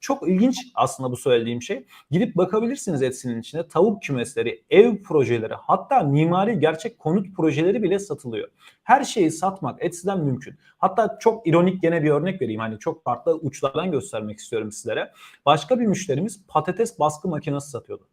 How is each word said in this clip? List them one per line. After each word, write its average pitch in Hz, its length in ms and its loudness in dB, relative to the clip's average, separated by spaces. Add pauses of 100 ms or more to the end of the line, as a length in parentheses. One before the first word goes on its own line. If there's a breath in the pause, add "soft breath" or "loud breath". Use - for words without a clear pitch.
Çok - 280 -4
ilginç 214 280 2 (180)
aslında - 360 -2
bu 123 60 -4
söylediğim 120 460 0
şey. 254 240 -8 (240 loud breath)
Gidip 180 260 0
bakabilirsiniz 208 680 0
Etsy'nin 123 380 -4
içine 156 280 -8
tavuk 202 340 2
kümesleri, 117 680 -4
ev 208 320 8
projeleri, 117 520 2
hatta 190 460 2
mimari 170 580 2
gerçek 156 400 -2
konut 185 380 -2
projeleri 160 460 2
bile 180 160 0
satılıyor. 123 500 -8 (340 soft breath)
Her - 220 -2
şeyi 170 260 0
satmak 160 540 -6
Etsy'den 185 360 -4
mümkün. 135 340 -6 (240 soft breath)
Hatta 196 420 -2
çok 220 260 0
ironik 175 360 4
gene 170 200 2
bir 151 80 2
örnek 165 320 0
vereyim. 110 180 -4
Hani 110 180 -6
çok 160 260 -8
farklı 127 300 -2
uçlardan 151 560 -4
göstermek 110 480 -6
istiyorum 107 340 -6
sizlere. 120 400 -6 (340 loud breath)
Başka 156 340 2
bir 240 60 2
müşterimiz 175 640 -2
patates 180 500 -2
baskı 151 300 -2
makinesi 143 420 -4
satıyordu. 104 420 -12